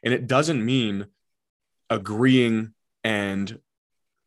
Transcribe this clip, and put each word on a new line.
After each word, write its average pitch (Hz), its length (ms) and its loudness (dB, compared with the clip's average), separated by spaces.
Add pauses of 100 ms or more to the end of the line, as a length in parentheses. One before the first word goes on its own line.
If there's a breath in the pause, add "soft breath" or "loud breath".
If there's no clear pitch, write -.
And 117 100 0
it 127 140 -2
doesn't 139 360 2
mean 110 440 -2 (800)
agreeing 113 840 2 (280)
and 101 560 -4 (680)